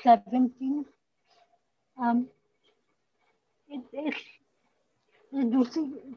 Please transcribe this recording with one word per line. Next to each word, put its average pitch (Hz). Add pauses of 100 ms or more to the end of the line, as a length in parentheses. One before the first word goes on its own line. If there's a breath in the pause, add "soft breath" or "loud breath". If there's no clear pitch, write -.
seventeen, 254 (1120)
um, 240 (1400)
it 285 (100)
is 285 (1200)
reducing 269 (220)